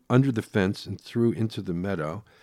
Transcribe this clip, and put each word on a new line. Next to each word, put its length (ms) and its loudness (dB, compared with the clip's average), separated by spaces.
under 220 6
the 100 -2
fence 440 0
and 140 -8
through 320 0
into 300 -4
the 120 -6
meadow. 500 -4